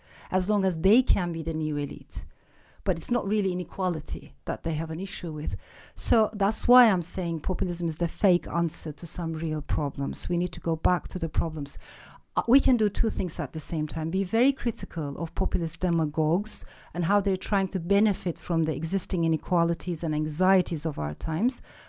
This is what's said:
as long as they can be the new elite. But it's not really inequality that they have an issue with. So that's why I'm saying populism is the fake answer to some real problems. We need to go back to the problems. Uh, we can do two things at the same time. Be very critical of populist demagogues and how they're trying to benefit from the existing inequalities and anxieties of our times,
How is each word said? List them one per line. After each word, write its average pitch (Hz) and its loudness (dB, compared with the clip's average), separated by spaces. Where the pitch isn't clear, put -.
as 185 0
long 208 2
as 180 0
they 202 6
can 185 4
be 165 -4
the 160 -4
new 156 -2
elite. - -6
But 180 0
it's - -10
not 240 0
really 196 0
inequality 180 -4
that - -6
they 165 -2
have 160 -4
an 160 -6
issue 180 -8
with. 151 -4
So 220 4
that's 294 0
why 247 8
I'm 185 2
saying 170 -4
populism 175 -2
is 156 -4
the 180 0
fake 180 2
answer 165 -4
to 165 -12
some 165 -4
real 156 -4
problems. 139 -2
We 175 0
need 175 -2
to - -10
go 165 -2
back 180 0
to - -6
the 170 -2
problems. 156 -2
Uh, - 0
we 262 6
can 262 6
do 214 2
two 208 4
things 185 -2
at - -6
the 156 -4
same 156 -2
time. 160 -4
Be 190 0
very 233 2
critical 160 -4
of 160 -6
populist 175 2
demagogues 165 0
and 170 -2
how 202 2
they're 196 0
trying 196 0
to 190 -4
benefit 196 0
from 165 0
the 156 -2
existing 170 -2
inequalities 170 0
and 156 -2
anxieties 160 0
of 143 -4
our 147 -4
times, 175 -2